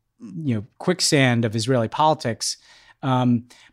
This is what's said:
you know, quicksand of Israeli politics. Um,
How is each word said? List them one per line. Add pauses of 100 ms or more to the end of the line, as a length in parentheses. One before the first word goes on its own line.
(200)
you
know, (140)
quicksand
of
Israeli
politics. (460)
Um, (280)